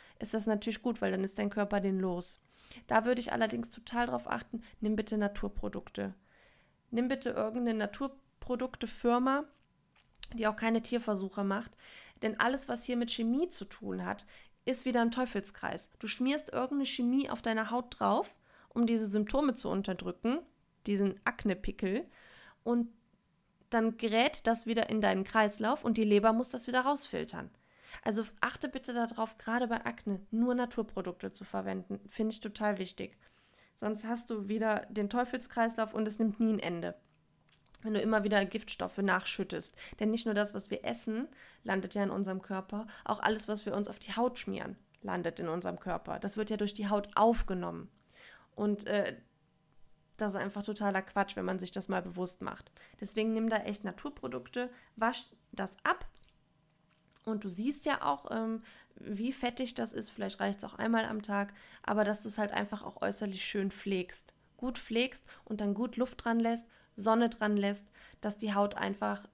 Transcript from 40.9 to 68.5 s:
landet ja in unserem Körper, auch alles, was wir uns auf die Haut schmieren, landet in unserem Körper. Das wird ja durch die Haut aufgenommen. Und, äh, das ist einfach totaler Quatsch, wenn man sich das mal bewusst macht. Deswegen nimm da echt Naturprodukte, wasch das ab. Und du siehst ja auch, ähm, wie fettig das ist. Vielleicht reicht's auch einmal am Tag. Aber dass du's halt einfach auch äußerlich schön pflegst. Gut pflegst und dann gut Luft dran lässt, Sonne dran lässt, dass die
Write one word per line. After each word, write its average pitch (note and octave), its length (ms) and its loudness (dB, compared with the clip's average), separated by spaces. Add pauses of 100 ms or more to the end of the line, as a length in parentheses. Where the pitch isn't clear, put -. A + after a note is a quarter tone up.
landet F#3+ 300 -2
ja G3+ 80 0
in G3 80 0
unserem F#3+ 320 -2
Körper, G3 440 -6 (200)
auch G#3+ 140 -2
alles, G#3+ 280 2
was G#3+ 160 -4
wir G3+ 100 -2
uns G3+ 140 0
auf - 100 -10
die - 160 -10
Haut B3 240 0
schmieren, F#3+ 380 -6 (240)
landet F3 400 -4
in E3+ 80 -2
unserem F3 320 -4
Körper. E3+ 380 -4
Das - 180 -6
wird G#3+ 140 -2
ja A3 80 -2
durch G#3 160 -2
die G3+ 160 -4
Haut G3+ 240 2
aufgenommen. F#3 760 2 (640)
Und, G#3 320 0
äh, G#3 300 0 (1040)
das G3+ 160 0
ist G3 40 -2
einfach G3+ 240 -4
totaler G3+ 380 0
Quatsch, G3 360 0
wenn F#3+ 100 -2
man F#3 120 -2
sich F3+ 120 -4
das - 180 -4
mal F#3 140 0
bewusst F3+ 400 -6
macht. - 280 -8 (300)
Deswegen A3 320 0
nimm A3 160 2
da A3 80 4
echt G#3 280 -4
Naturprodukte, B3 840 -6 (280)
wasch A3+ 280 0 (280)
das F#3+ 180 -4 (140)
ab. - 220 0 (1200)
Und G#3+ 200 -4
du G3+ 40 -6
siehst A3 380 -2
ja C#4+ 160 0
auch, - 280 0
ähm, A3+ 320 -2 (340)
wie G#3+ 360 -4
fettig A#3+ 420 -2
das A3+ 180 -2
ist. A3 180 -6
Vielleicht G3 300 -6
reicht's G3+ 240 0
auch - 100 -12
einmal A3+ 300 2
am A3 180 -4
Tag. G3+ 320 -2 (280)
Aber G#3 220 2
dass G#3 180 0
du's G#3+ 160 -4
halt G#3 140 0
einfach G#3 300 -2
auch - 200 -8
äußerlich G3 420 -2
schön G3 260 -2
pflegst. - 640 -4 (220)
Gut B3 220 -4
pflegst A#3+ 460 0 (200)
und G#3+ 160 -6
dann G3+ 140 0
gut B3 220 -2
Luft B3 280 -2
dran A#3 140 4
lässt, A#3 300 2 (280)
Sonne A3+ 340 6
dran G#3+ 260 2
lässt, G3+ 300 2 (340)
dass G#3 160 -2
die G#3 180 -2